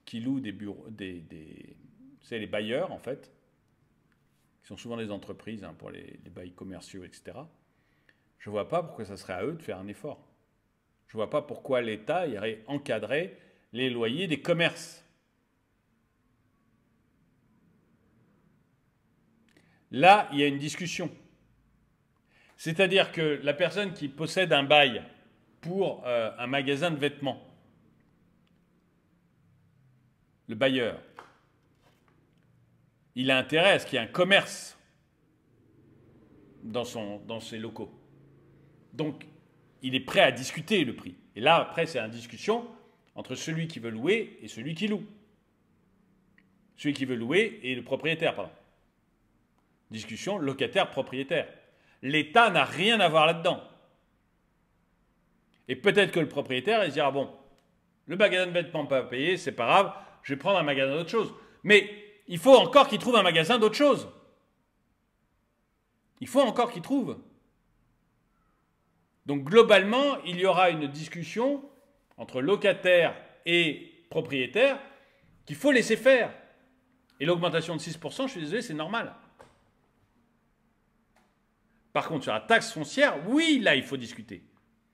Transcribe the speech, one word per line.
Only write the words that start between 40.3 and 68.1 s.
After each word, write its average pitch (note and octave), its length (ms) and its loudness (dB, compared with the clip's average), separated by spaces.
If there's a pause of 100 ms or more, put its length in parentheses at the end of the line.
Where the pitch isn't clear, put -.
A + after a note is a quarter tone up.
discuter D#3+ 520 -2
le A#2 120 -4
prix. - 200 -16 (200)
Et G#2 40 -8
là, D3+ 160 6
après, D#3 300 -2
c'est B2+ 140 -6
une A2 100 -8
discussion A#2 580 -6 (460)
entre B2 220 -12
celui D#3+ 320 -6
qui D#3+ 100 -14
veut A2+ 120 -8
louer D#3+ 520 -2
et G#2+ 60 -16
celui C#3 260 -10
qui F#3 140 -2
loue. G#3 180 -4 (1700)
Celui D3 180 -2
qui C3+ 120 -6
veut B2+ 100 -4
louer B2+ 480 0
et B2+ 140 -6
le A#2+ 80 -10
propriétaire, D3+ 500 -2
pardon. F#2 160 -10 (1400)
Discussion A2 440 -8
locataire-propriétaire. C3+ 1080 -2 (560)
L'État D3+ 480 4
n'a D#3 140 2
rien F3 340 0
à F#3 100 4
voir D#3 180 6
là-dedans. E3 360 0 (2000)
Et B2+ 80 -4
peut-être G3 340 4
que - 80 -2
le D3+ 100 2
propriétaire, C3 540 0
il F3+ 60 0
se C#3 60 -8
dira, « C#3+ 180 2
Bon, C3+ 200 -4 (760)
le D#3 100 -8
magasin F#3 300 4
de F3 40 -6
vêtements D#3+ 360 -2
pas B2+ 180 0
payé, C3+ 320 -2
c'est - 160 -6
pas A#2 140 -2
grave, F3 280 4 (300)
je C#3 100 -6
vais C3 40 -4
prendre F#3+ 200 0
un D#3+ 60 2
magasin C3+ 320 0
d'autre E3 140 -6
chose. » A3 220 -2 (300)
Mais G3+ 380 6 (260)
il F3 120 -8
faut C4 180 10
encore C4 320 8
qu'il G#3+ 100 -2
trouve A#3+ 180 2
un G#3 60 8
magasin F3 360 4
d'autre G#3+ 180 2
chose. C4 320 4 (2000)
Il - 60 -10
faut C4 140 2
encore A#3+ 320 2
qu'il F3 100 -10
trouve. G#3+ 400 -4 (2000)